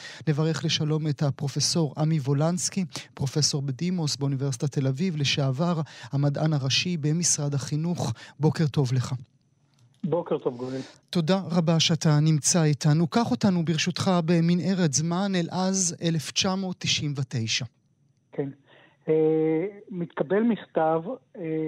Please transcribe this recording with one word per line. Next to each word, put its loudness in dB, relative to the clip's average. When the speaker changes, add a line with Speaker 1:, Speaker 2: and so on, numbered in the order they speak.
Speaker 1:
לברך 0
לשלום 0
את -2
הפרופסור 0
עמי 2
וולנסקי, 0
פרופסור 0
בדימוס -2
באוניברסיטת -2
תל 0
אביב, -2
לשעבר 0
המדען 2
הראשי 0
במשרד 0
החינוך. -2
בוקר 2
טוב 0
לך. 0
Speaker 2:
בוקר -2
טוב, -4
גואל. -6
Speaker 1:
תודה 2
רבה 2
שאתה 2
נמצא 2
איתנו. 4
קח 2
אותנו 2
ברשותך 0
במנהרת 2
זמן 0
אל 0
אז 0
אלף -2
תשע 0
מאות -4
תשעים -2
ותשע. -2
Speaker 2:
כן. -4
אה, 2
מתקבל -2
מכתב, 0
אה, -12